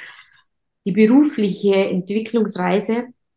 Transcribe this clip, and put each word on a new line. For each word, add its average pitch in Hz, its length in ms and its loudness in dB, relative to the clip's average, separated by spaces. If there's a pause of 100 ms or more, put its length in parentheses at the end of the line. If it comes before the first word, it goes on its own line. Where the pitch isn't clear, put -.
(840)
die 196 60 -4
berufliche 214 840 2
Entwicklungsreise, 208 1300 -2 (320)